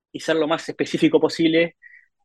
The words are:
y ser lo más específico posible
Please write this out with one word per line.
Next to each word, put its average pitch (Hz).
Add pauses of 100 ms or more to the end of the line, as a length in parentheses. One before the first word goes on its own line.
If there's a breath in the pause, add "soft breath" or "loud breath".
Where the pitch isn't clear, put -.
(120)
y -
ser 160
lo 156
más -
específico 156
posible 160 (480 soft breath)